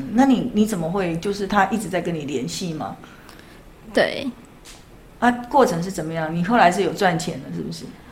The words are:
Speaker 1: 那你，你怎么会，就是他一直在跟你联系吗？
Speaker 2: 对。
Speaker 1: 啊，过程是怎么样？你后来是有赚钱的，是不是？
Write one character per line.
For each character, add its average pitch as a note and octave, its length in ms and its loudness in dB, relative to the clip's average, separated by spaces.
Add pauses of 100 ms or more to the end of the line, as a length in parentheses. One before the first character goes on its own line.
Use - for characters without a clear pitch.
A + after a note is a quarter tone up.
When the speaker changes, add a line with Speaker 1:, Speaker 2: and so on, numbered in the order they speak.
(140)
Speaker 1:
那 B3 120 6
你， G3+ 300 2
你 G#3+ 100 4
怎 G#3 140 -2
么 D#3+ 100 -2
会， F3 300 -2
就 G3+ 140 -2
是 G3 140 -4
他 G3 200 4
一 A3+ 100 0
直 F3 120 -4
在 F3 120 -2
跟 E3+ 140 -4
你 D3+ 100 -6
联 C3+ 240 -4
系 E3+ 240 -6
吗？ A2+ 240 -8 (960)
Speaker 2:
对。 - 380 0 (880)
Speaker 1:
啊， A#3+ 120 2 (200)
过 C4 160 6
程 E3+ 160 0
是 F#3+ 80 -4
怎 F3 160 -6
么 E3 80 -6
样？ E3 200 -4
你 E3+ 100 0
后 A#3 120 2
来 F3+ 140 8
是 F#3+ 120 2
有 E3 100 0
赚 F3 260 2
钱 D#3+ 240 -6
的， E3+ 120 -10
是 E3+ 60 -6
不 D#3 100 -8
是？ - 140 -12 (280)